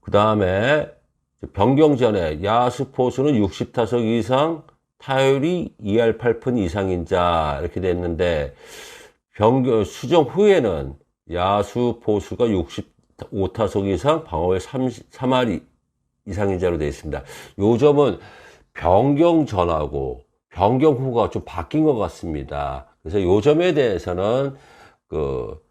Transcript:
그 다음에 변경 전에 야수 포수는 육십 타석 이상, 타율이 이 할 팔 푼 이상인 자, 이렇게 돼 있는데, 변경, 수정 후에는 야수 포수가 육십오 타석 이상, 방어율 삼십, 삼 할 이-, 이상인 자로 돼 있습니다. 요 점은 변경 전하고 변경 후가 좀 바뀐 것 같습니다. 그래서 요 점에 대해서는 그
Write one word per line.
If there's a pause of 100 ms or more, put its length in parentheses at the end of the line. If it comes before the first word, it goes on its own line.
그
다음에 (640)
변경
전에
야수
포수는
육십
타석
이상, (360)
타율이
이
할
팔
푼
이상인
자,
이렇게
돼
있는데, (840)
변경,
수정
후에는 (360)
야수
포수가
육십오
타석
이상,
방어율
삼십,
삼
할
이-, (640)
이상인
자로
돼
있습니다. (360)
요
점은 (560)
변경
전하고 (260)
변경
후가
좀
바뀐
것
같습니다. (140)
그래서
요
점에
대해서는 (520)
그 (120)